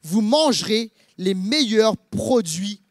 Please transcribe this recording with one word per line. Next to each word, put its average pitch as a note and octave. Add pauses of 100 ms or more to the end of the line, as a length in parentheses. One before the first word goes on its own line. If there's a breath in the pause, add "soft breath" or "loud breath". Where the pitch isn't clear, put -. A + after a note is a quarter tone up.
vous F3
mangerez A3 (260 soft breath)
les F#3+
meilleurs A3
produits G3 (100)